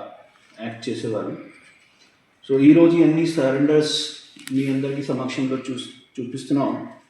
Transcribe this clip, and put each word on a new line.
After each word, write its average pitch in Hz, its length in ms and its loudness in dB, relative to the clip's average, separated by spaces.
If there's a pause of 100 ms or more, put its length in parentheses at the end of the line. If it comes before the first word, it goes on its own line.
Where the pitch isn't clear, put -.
(640)
యాక్ట్ 117 240 -12
చేసేవారు. 107 440 -6 (1120)
So 135 60 -2 (160)
ఈరోజు 165 280 8 (100)
ఎన్ని 160 180 2 (120)
సరెండర్స్ 147 580 2 (600)
మీ 135 100 0 (100)
అందరికీ 139 380 -4
సమక్షంలో 127 440 -4 (120)
చూస్-, 120 220 -10 (260)
చూపిస్తున్నాం. 135 560 -2 (380)